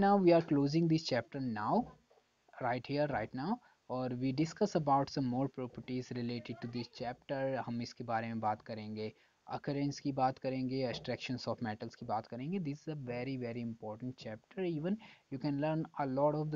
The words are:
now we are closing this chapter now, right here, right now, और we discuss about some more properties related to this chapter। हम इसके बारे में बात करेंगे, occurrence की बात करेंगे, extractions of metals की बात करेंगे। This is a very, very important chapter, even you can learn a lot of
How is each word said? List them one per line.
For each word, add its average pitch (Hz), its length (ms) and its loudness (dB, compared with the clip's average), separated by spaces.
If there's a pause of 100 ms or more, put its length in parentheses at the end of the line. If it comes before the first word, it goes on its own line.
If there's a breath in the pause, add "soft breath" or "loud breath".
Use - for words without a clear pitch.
now 196 160 8
we 175 180 8
are 165 140 6
closing 147 420 6
this 160 160 4
chapter 127 320 -2
now, 117 340 0 (880)
right 123 280 0
here, 147 200 2
right 113 280 -2
now, 196 180 -2 (320 soft breath)
और 127 320 -2
we 135 160 2
discuss 160 400 0
about 143 380 2
some 139 180 0
more 135 240 0
properties 123 580 -6
related 120 480 -4
to 120 120 -4
this 120 140 -6 (100)
chapter। 127 380 -6 (280)
हम 120 160 -4
इसके 120 220 -8
बारे 117 240 0
में 113 120 -4
बात 110 220 0
करेंगे, 107 500 -6 (360 soft breath)
occurrence 143 520 -2
की 143 120 -2 (100)
बात 131 180 2
करेंगे, 131 420 -2 (100)
extractions 131 600 -4
of 123 140 -6
metals 113 280 -6
की 120 100 -12
बात 120 220 -2
करेंगे। 143 320 -4
This 147 220 -4
is 156 140 -6
a - 20 -8 (140)
very, 123 340 -4
very 117 220 -4
important 113 580 -8
chapter, 117 460 -6
even 170 260 0 (360 loud breath)
you 131 120 -6
can 143 220 0
learn 160 180 0 (160)
a 139 160 0
lot 151 240 4
of 151 140 -2